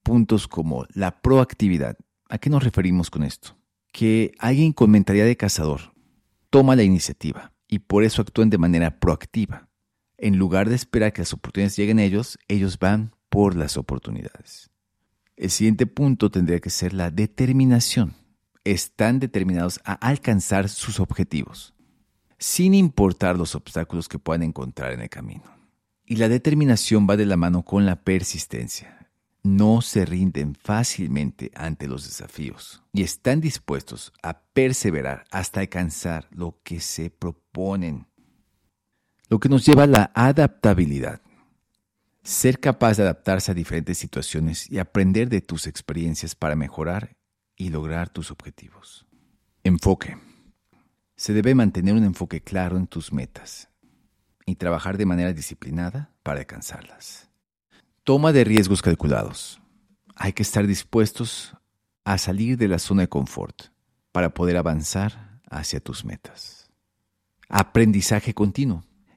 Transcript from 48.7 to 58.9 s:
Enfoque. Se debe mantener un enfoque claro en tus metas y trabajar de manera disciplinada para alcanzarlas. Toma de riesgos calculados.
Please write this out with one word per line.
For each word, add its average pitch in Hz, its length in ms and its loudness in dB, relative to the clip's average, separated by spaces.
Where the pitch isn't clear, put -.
Enfoque. 92 520 0
Se - 160 -6
debe 107 200 2
mantener 101 420 2
un 113 100 4
enfoque 85 360 -4
claro 92 360 -4
en 92 100 -2
tus - 240 -12
metas - 560 -12
y 92 100 -6
trabajar 90 420 -4
de 104 80 -2
manera 90 280 0
disciplinada 87 800 -10
para 71 160 -6
alcanzarlas. - 920 -18
Toma 143 280 4
de 127 100 8
riesgos 104 380 4
calculados. 73 800 -2